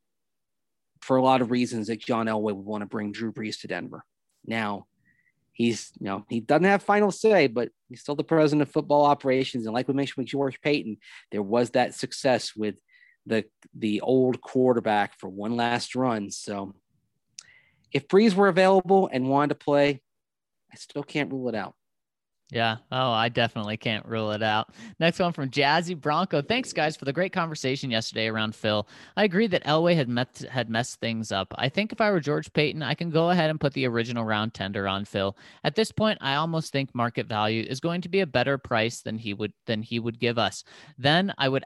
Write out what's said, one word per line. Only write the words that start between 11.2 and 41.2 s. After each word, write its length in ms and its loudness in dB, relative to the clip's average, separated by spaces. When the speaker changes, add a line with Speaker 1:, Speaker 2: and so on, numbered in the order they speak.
Speaker 1:
there 120 -4
was 280 0
that 240 0
success 640 -2
with 180 -4
the, 200 0
the 260 -2
old 400 2
quarterback 800 2
for 100 -14
one 280 -6
last 380 -2
run. 360 -2
So 440 -10
if 160 -4
Brees 260 6
were 140 6
available 640 4
and 160 0
wanted 220 2
to 140 -6
play, 380 2
I 40 -20
still 280 -12
can't 280 -4
rule 160 -6
it 60 -4
out. 200 -6
Speaker 2:
Yeah. 260 0
Oh, 220 0
I 160 2
definitely 480 -2
can't 300 -4
rule 260 -2
it 100 -4
out. 280 0
Next 220 2
one 120 2
from 180 -6
Jazzy 460 2
Bronco. 460 0
"Thanks, 300 -4
guys, 240 0
for 80 -16
the 80 -2
great 200 -2
conversation 600 -4
yesterday 340 -2
around 300 -2
Phil. 320 0
I 60 2
agree 240 2
that 160 0
Elway 320 4
had 140 2
met-, 420 -4
had 180 -2
messed 300 -2
things 320 -4
up. 260 -4
I 120 -2
think 240 -4
if 80 -8
I 100 4
were 80 2
George 340 -4
Payton, 300 0
I 120 -2
can 140 -6
go 220 2
ahead 200 2
and 100 -6
put 120 0
the 140 -2
original 380 -2
round 280 -2
tender 360 -4
on 160 -4
Phil. 320 -2
At 140 -2
this 160 0
point, 280 0
I 140 -2
almost 380 -2
think 200 -2
market 360 -2
value 400 0
is 100 -6
going 220 -2
to 80 -10
be 100 0
a 80 2
better 320 0
price 420 -2
than 160 -8
he 160 -8
would, 200 -6
than 140 -2
he 200 -6
would 180 -6
give 180 0
us. 280 -2
Then 400 2